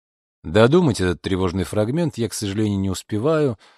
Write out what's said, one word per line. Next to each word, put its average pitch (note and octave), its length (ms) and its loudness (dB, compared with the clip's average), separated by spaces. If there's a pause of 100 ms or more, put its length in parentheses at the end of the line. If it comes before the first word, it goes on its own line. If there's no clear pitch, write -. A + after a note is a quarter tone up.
(440)
Додумать A#2 580 4
этот F2+ 220 0
тревожный F#2 400 -2
фрагмент B2 560 -4
я, A2 100 -2
к - 60 -10
сожалению, G2+ 440 -2
не G2 120 -2
успеваю. B2+ 640 -2 (200)